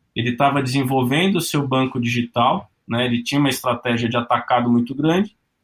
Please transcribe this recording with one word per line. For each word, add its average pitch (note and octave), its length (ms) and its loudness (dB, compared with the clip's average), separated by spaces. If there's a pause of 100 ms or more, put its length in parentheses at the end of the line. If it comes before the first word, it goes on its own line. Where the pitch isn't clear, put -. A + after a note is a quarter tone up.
(160)
ele A#2+ 200 -2
tava C#3 240 2
desenvolvendo C3+ 760 0
o D#3+ 40 0
seu C#3+ 260 -2
banco C3 340 0
digital, A#2+ 680 0 (180)
né? A#2+ 200 -2
Ele A#2+ 160 -2
tinha C#3+ 180 0
uma C#3+ 80 4
estratégia A#2+ 640 -2
de A#2+ 80 0
atacado A#2+ 520 0
muito A#2+ 240 2
grande E3 400 0 (300)